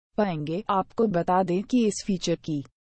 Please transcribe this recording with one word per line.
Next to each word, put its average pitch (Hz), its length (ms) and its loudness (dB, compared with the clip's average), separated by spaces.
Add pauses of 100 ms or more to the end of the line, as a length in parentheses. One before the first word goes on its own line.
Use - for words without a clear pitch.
(180)
पाएंगे। 170 520 -2
आपको 208 380 0
बता 180 360 2
दें 180 200 0
कि 240 240 2
इस - 200 -4
फीचर 175 280 0
की 151 300 -6 (240)